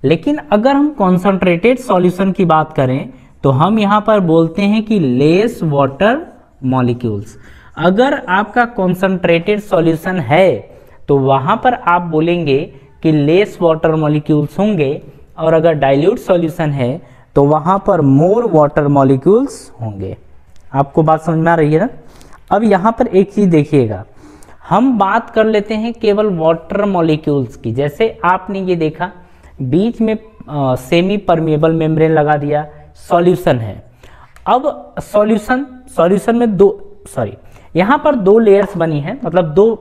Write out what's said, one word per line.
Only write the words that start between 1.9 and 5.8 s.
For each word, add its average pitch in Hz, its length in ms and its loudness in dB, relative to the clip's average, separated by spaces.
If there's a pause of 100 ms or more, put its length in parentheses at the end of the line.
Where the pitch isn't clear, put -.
की 190 120 0
बात 156 280 0
करें 131 400 -2 (300)
तो 139 80 2
हम 175 280 0
यहाँ 208 280 0
पर 214 140 2
बोलते 165 420 0
हैं 208 200 0
कि 214 180 -2
less 160 720 0
water 143 440 0 (500)